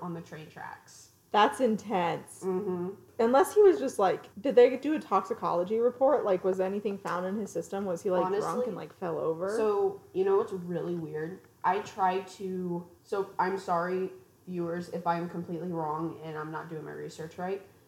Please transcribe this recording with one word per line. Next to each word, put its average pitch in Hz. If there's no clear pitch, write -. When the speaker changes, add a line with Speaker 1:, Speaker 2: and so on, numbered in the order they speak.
Speaker 1:
on 175
the 165
train 156
tracks. -
Speaker 2:
That's 214
intense. 196
Speaker 1:
Mm-hmm. 185
Speaker 2:
Unless 254
he 415
was 370
just 254
like, 180
did 262
they 247
do 302
a 294
toxicology 190
report? 247
Like, 185
was 185
anything 196
found 180
in 196
his 196
system? 196
Was 175
he, 202
like, 180
drunk 403
Speaker 1:
Honestly, 494
Speaker 2:
and, 175
like, -
fell 165
over? 170
Speaker 1:
so, 202
you 185
know 196
what's 214
really 175
weird? 160
I 190
try 190
to, 180
so 196
I'm 185
sorry, 185
viewers, 175
if 175
I'm 170
completely 170
wrong 160
and 156
I'm 156
not 160
doing 156
my 147
research 156
right, 190